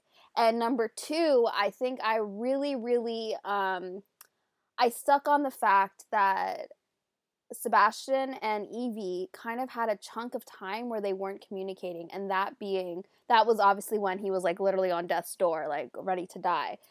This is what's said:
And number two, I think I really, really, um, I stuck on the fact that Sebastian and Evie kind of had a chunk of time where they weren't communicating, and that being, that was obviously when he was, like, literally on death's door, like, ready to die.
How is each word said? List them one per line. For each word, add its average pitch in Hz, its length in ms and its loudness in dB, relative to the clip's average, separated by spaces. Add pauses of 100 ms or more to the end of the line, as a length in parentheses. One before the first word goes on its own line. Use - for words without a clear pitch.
(360)
And 233 220 4
number 233 300 0
two, 294 640 2
I 202 180 0
think 254 320 -4
I 220 140 0
really, 254 600 -2
really, 226 680 -2
um, 190 580 -4 (760)
I 240 120 4
stuck 277 360 2
on 294 160 4
the 269 80 -2
fact 196 600 2
that 190 600 0 (800)
Sebastian 262 840 2
and 214 320 -4
Evie 208 680 -6
kind 233 280 -8
of 254 100 -6
had 233 180 -2
a 208 80 0
chunk 233 380 -10
of 233 100 -8
time 214 440 -10
where 220 120 -4
they 202 120 -2
weren't 196 340 -8
communicating, 190 640 -10
and 196 200 -8
that 196 280 -2
being, 185 460 -4 (240)
that 220 180 6
was 220 140 4
obviously 202 380 4
when 196 200 0
he 202 140 -4
was, 185 120 0
like, 170 160 0
literally 190 300 2
on 175 160 0
death's 170 300 -2
door, 160 320 0
like, 147 260 -4
ready 185 320 -4
to - 140 -16
die. 156 360 -2 (140)